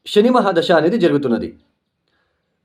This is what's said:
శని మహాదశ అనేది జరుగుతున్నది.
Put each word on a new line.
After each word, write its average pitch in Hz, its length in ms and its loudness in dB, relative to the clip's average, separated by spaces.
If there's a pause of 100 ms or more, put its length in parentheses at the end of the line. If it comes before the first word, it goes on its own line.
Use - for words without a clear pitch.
శని 208 220 2
మహాదశ 202 420 0
అనేది 170 260 2
జరుగుతున్నది. 139 600 -2 (1080)